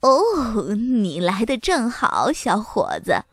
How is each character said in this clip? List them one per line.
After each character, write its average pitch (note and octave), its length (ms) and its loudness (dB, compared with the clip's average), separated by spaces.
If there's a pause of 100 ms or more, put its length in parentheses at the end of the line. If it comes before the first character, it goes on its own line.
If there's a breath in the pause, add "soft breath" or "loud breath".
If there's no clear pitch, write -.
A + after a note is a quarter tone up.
哦， C4 720 2
你 G#3+ 460 0
来 F#3 240 0
得 C4 140 0
正 B3 320 0
好， C#3 420 0
小 G#3 260 -2
伙 - 460 -4
子。 - 280 -2